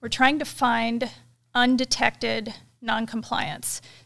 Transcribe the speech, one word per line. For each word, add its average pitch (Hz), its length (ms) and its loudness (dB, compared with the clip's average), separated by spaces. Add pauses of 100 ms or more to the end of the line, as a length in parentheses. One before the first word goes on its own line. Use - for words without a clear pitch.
we're 233 80 -10
trying 269 300 4
to 294 60 -4
find 233 680 -2 (440)
undetected 240 1000 2 (280)
noncompliance. 226 960 -4 (260)